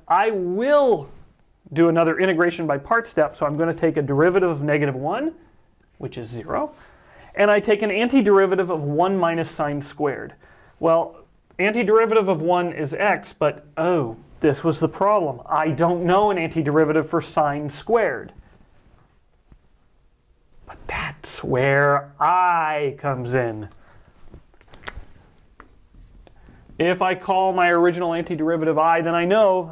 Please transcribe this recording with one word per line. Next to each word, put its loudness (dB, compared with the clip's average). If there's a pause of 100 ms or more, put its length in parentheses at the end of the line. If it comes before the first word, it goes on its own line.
I 2
will 2 (640)
do 4
another 2
integration 0
by 0
part -2
step. -2
So -4
I'm -2
gonna 0
take 0
a 2
derivative 2
of -4
negative 0
one, -4 (640)
which -12
is -12
zero, -8 (640)
and 2
I 4
take 0
an -2
antiderivative 2
of -4
one 0
minus -2
sine -6
squared. -6 (460)
Well, 0 (340)
antiderivative 2
of -2
one 0
is -6
x, -2
but -2 (120)
oh, -2 (240)
this 0
was 0
the 0
problem. -2
I -2
don't 0
know 2
an -2
antiderivative 0
for -2
sine -2
squared. -2 (2500)
But -20 (100)
that's -12
where 0
I 0
comes -6
in. -2 (3000)
If 0
I 2
call 0
my 2
original 2
antiderivative -2
I, 2
then -2
I 0
know 2